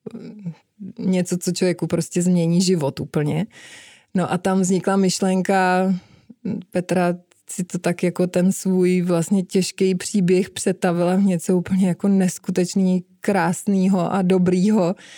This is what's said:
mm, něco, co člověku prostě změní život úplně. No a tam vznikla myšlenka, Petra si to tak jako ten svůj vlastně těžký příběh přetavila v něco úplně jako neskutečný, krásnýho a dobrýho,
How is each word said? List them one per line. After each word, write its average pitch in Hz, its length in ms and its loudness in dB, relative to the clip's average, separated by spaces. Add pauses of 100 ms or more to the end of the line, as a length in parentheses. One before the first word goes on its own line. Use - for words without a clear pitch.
(140)
mm, 202 380 -14 (460)
něco, 180 400 -2
co 180 140 -4
člověku 175 340 -2
prostě 165 360 -4
změní 175 400 2
život 170 380 -2
úplně. 151 460 -2 (680)
No 180 180 -2
a 180 60 -2
tam 190 220 0
vznikla 190 360 0
myšlenka, 185 1000 2 (760)
Petra 175 440 0 (360)
si - 140 -8
to - 140 -8
tak 175 240 -2
jako 180 240 0
ten 180 260 0
svůj 185 500 2
vlastně 175 400 0
těžký 190 520 0
příběh 185 560 0
přetavila 175 640 0
v 196 60 2
něco 185 340 0
úplně 185 320 2
jako 175 200 -2
neskutečný, 185 960 0 (160)
krásnýho 190 920 0
a 196 100 0
dobrýho, 185 720 2 (240)